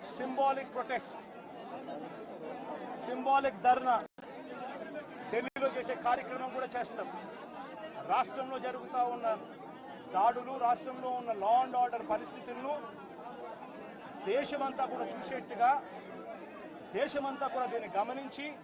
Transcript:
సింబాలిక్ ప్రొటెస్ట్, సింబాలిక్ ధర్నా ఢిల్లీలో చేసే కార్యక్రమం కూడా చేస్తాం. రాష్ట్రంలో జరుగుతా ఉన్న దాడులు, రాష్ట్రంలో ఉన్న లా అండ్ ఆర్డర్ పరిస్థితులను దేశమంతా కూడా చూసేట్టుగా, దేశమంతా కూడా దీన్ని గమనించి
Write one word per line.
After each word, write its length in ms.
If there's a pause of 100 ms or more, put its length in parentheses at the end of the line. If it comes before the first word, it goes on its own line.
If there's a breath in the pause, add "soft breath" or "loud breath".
(180)
సింబాలిక్ 580
ప్రొటెస్ట్, 460 (1800)
సింబాలిక్ 600
ధర్నా 300 (1400)
ఢిల్లీలో 360 (100)
చేసే 180 (120)
కార్యక్రమం 500
కూడా 180
చేస్తాం. 340 (1000)
రాష్ట్రంలో 460 (100)
జరుగుతా 340 (140)
ఉన్న 120 (880)
దాడులు, 380 (140)
రాష్ట్రంలో 420 (100)
ఉన్న 140 (100)
లా 100 (100)
అండ్ 180
ఆర్డర్ 320
పరిస్థితులను 600 (1600)
దేశమంతా 600
కూడా 200
చూసేట్టుగా, 580 (1300)
దేశమంతా 540
కూడా 200
దీన్ని 260
గమనించి 480 (160)